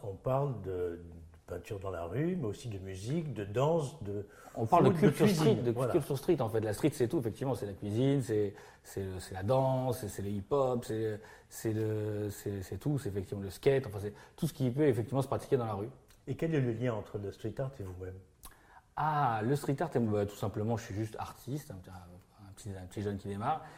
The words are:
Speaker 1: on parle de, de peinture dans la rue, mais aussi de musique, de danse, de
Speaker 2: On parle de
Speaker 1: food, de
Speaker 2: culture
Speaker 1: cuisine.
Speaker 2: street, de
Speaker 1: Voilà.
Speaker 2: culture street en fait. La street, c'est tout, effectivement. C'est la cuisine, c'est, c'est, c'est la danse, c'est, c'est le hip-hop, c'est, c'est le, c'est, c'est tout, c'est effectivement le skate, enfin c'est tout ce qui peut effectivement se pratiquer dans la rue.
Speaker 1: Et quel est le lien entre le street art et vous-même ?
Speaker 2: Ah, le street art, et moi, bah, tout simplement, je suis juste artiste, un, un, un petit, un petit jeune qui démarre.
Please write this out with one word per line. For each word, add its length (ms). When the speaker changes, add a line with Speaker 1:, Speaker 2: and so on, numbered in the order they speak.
Speaker 1:
on 120
parle 480
de, 80
de 280
peinture 340
dans 120
la 140
rue, 300
mais 120
aussi 220
de 100
musique, 560
de 100
danse, 560
de 240
Speaker 2:
On 100
parle 200
de 40
Speaker 1:
food, 60
de 60
Speaker 2:
culture 260
Speaker 1:
cuisine. 160
Speaker 2:
street, 180
de 100
Speaker 1:
Voilà. 200
Speaker 2:
culture 260
street 240
en 80
fait. 120
La 120
street, 180
c'est 160
tout, 120
effectivement. 340
C'est 140
la 60
cuisine, 500
c'est, 320
c'est, 220
c'est 160
la 80
danse, 560
c'est, 80
c'est 160
le 60
hip-hop, 540
c'est, 360
c'est 260
le, 580
c'est, 320
c'est 140
tout, 200
c'est 120
effectivement 340
le 80
skate, 340
enfin 160
c'est 120
tout 120
ce 60
qui 180
peut 160
effectivement 340
se 60
pratiquer 300
dans 100
la 80
rue. 140
Speaker 1:
Et 80
quel 220
est 40
le 120
lien 240
entre 240
le 120
street 280
art 200
et 40
vous-même ? 320
Speaker 2:
Ah, 460
le 140
street 240
art, 120
et 60
moi, 220
bah, 40
tout 120
simplement, 400
je 80
suis 100
juste 240
artiste, 500
un, 40
un, 760
un 80
petit, 140
un 160
petit 160
jeune 160
qui 100
démarre. 340